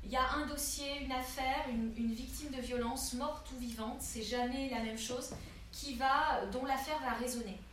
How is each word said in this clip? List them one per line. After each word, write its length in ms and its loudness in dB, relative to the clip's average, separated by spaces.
Il 60 -4
y 80 2
a 140 6
un 160 2
dossier, 540 -2
une 100 -2
affaire, 580 0
une, 260 0
une 180 2
victime 360 -4
de 120 -4
violence, 520 0
morte 420 -2
ou 40 -6
vivante, 400 -4
c'est 240 -4
jamais 460 2
la 100 0
même 180 -2
chose, 320 -4
qui 220 -6
va, 580 4
dont 140 0
l'affaire 340 2
va 140 2
résonner. 440 -2